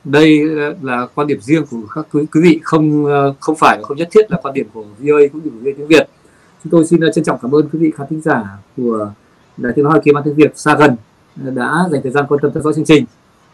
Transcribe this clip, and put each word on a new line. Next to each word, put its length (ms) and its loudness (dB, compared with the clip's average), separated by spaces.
Đây 360 4
là 340 -6
quan 120 -2
điểm 140 -4
riêng 300 0
của 100 -10
các 160 -10
quý, 220 -2
quý 80 2
vị, 220 6
không, 420 0
à, 140 0
không 160 -4
phải 220 2
và 60 -12
không 140 -8
nhất 140 -6
thiết 200 4
là 100 -2
quan 120 -8
điểm 200 -4
của 100 -14
V 100 -4
O 80 4
A 160 6
cũng 100 -12
như 60 -6
của 120 -16
V 60 -6
O 20 -2
A 80 -6
tiếng 100 -12
Việt. 220 4
Chúng 80 -8
tôi 140 4
xin, 180 2
à, 120 2
trân 80 -2
trọng 180 -4
cảm 140 -2
ơn 140 2
quý 100 -6
vị 180 0
khán 120 -10
thính 120 -6
giả 220 -2
của 340 -4
Đài 180 -4
Tiếng 80 2
nói 80 2
Hoa 120 4
Kỳ 100 4
Ban 100 -2
tiếng 120 -2
Việt 200 4
xa 200 0
gần, 200 4
à, 40 -8
đã 220 -4
dành 120 -2
thời 80 -4
gian 180 0
quan 120 2
tâm 120 0
theo 100 -6
dõi 100 0
chương 120 -4
trình 200 0